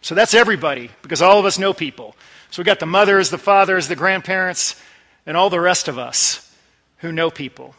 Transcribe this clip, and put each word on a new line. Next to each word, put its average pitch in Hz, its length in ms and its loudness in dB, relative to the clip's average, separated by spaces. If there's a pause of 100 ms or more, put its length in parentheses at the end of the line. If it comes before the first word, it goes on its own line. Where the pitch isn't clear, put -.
So - 120 -10
that's 214 200 2
everybody, 151 580 0 (100)
because 147 180 -4
all 190 200 6
of 190 40 0
us 190 140 0
know 196 140 0
people. 131 440 -10 (360)
So 175 100 -10
we - 20 -6
got 196 140 2
the 165 80 -6
mothers, 196 440 2
the 175 60 -6
fathers, 190 520 2
the 170 80 -6
grandparents, 185 800 -4 (500)
and 151 100 -6
all 190 140 2
the 180 100 -2
rest 175 280 0
of 127 100 -8
us - 500 -6 (500)
who 165 120 -10
know 165 180 -2
people. 131 500 -14